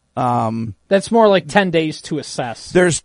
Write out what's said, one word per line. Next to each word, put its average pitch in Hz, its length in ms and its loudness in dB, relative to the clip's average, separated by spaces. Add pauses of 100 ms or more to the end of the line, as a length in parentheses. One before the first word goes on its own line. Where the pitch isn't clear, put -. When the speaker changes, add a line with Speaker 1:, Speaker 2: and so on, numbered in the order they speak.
(180)
Speaker 1:
um, 113 560 -2 (140)
Speaker 2:
That's 196 220 0
more 220 180 4
like 185 200 2
ten 185 220 0
days 160 320 -2
to 156 160 -6
assess. - 540 -10
Speaker 1:
there's, 175 320 2